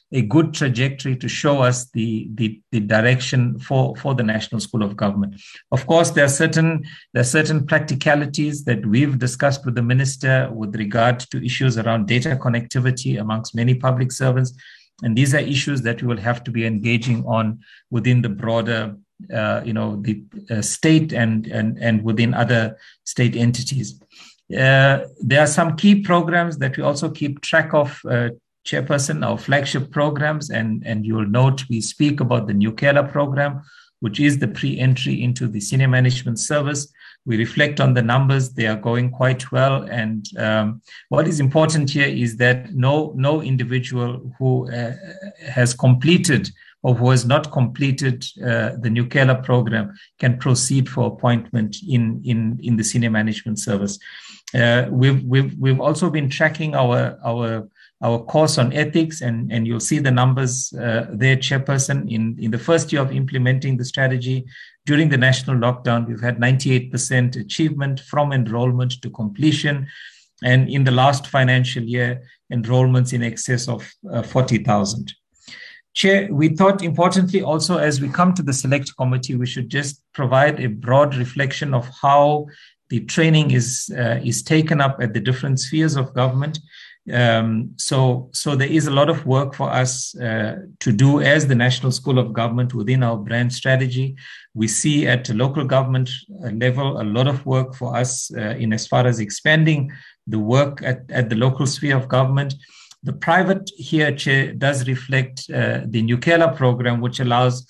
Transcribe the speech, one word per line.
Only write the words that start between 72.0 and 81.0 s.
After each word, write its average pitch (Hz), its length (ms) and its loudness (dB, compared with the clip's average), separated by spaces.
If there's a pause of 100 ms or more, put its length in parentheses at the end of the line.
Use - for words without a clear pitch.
enrollments 127 640 2
in 120 100 -2
excess 117 460 -4
of, 110 240 -8 (180)
uh, 120 120 -4
forty 127 360 0
thousand. 104 540 -2 (800)
Chair, 196 400 2
we 156 180 2
thought 196 320 2
importantly 180 600 2
also, 156 340 0
as 147 240 0
we 139 80 -4
come 180 240 2
to 180 100 -2
the 135 120 -2
select 139 420 -2
committee, 127 380 -2
we 120 120 -2
should 120 220 -6
just 139 320 -6 (140)
provide 139 460 2
a 127 80 -2
broad 131 480 2